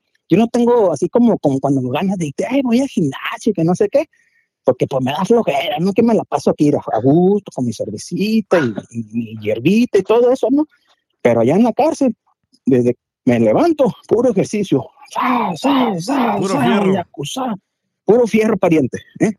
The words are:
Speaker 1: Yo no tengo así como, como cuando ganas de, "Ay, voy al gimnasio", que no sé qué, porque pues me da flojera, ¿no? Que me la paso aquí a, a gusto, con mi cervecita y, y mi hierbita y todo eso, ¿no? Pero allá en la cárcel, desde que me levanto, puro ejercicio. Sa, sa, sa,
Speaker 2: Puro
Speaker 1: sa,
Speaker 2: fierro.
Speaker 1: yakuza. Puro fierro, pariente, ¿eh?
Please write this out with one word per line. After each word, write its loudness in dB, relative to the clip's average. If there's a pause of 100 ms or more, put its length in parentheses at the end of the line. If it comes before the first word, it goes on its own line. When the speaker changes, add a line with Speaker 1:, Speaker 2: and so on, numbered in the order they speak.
(280)
Speaker 1:
Yo 2
no 2
tengo 2
así -4
como, 2
como -2
cuando 0
ganas -4
de, -6 (160)
"Ay, 0
voy 0
al -2
gimnasio", -4
que -4
no 2
sé -2
qué, 0 (580)
porque 0
pues -4
me -4
da -4
flojera, 0
¿no? 0
Que 2
me 2
la 0
paso -4
aquí 2
a, -4
a -2
gusto, 2
con -4
mi -2
cervecita -4
y, -2 (160)
y -8 (100)
mi -8
hierbita 0
y 2
todo 2
eso, -2
¿no? 0 (540)
Pero 2
allá 2
en 4
la 2
cárcel, 0 (500)
desde 2
que -20 (260)
me 2
levanto, 2 (160)
puro 2
ejercicio. -2 (240)
Sa, -2
sa, 0
sa, -2
Speaker 2:
Puro -2
Speaker 1:
sa, -2
Speaker 2:
fierro. 2
Speaker 1:
yakuza. -6 (500)
Puro 4
fierro, 0
pariente, 0 (220)
¿eh? 2